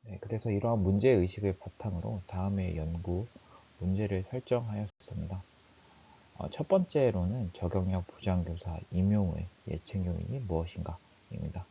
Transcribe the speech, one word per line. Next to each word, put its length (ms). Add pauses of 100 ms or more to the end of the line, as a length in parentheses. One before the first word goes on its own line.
네, 160
그래서 320
이러한 320
문제의식을 720
바탕으로 680
다음의 480
연구 500 (540)
문제를 500
설정하였습니다. 1120 (960)
어, 120
첫 180
번째로는 880
적용력 520
부장교사 720 (140)
임용 440
의 120 (180)
예측 400
요인이 340
무엇인가입니다. 1300